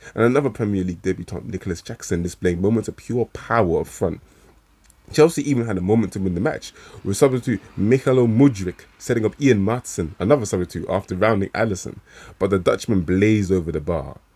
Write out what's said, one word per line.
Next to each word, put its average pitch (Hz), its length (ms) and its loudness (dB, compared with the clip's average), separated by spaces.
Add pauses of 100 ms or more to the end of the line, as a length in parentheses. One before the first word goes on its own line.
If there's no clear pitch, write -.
(140)
and 107 80 2
another 131 280 2
Premier 101 340 -2
League 90 180 -6
debutant, 95 460 -6
Nicholas 90 340 -8
Jackson, 87 400 -6
displaying 87 400 -2
moments 107 240 2
of - 100 -10
pure 117 300 -4
power 90 540 0
up 82 80 -6
front. 85 320 -4 (920)
Chelsea 160 380 4
even 117 160 0
had 104 100 -2
a 90 40 -2
moment 101 320 2
to 98 80 -6
win 92 160 -2
the 87 40 -2
match, 104 320 -6 (300)
with 98 140 -4
substitute 127 440 2 (160)
Michailo 127 520 2
Mudryk 110 540 2 (140)
setting 117 280 -2
up 101 160 0
Ian 113 240 4
Maatsen, 104 560 -4
another 110 260 2
substitute, 90 420 -4
after 92 280 -4
rounding 98 320 2
Alisson, 101 500 -4 (400)
but 95 120 0
the 95 100 2
Dutchman - 400 0
blazed 95 500 2
over 85 220 0
the 78 80 -2
bar. 73 400 -6 (160)